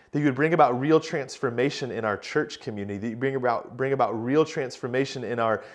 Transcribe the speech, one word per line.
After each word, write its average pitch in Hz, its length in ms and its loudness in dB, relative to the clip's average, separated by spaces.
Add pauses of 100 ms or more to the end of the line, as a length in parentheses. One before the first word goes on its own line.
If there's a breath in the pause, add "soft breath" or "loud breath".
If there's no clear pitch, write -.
(100)
That 151 100 -2
you 147 40 2
would 139 100 4
bring 151 200 2
about 127 260 6
real 156 200 6
transformation 131 880 -2
in 107 120 -4
our 104 140 0
church - 440 -4
community, 101 360 -6
that 107 140 -6
you 110 60 -6
bring 135 200 -2
about, 120 400 -2
bring 131 160 -2
about 120 200 2
real 120 300 2
transformation 135 800 -4
in 117 160 -4
our 113 240 2 (120 loud breath)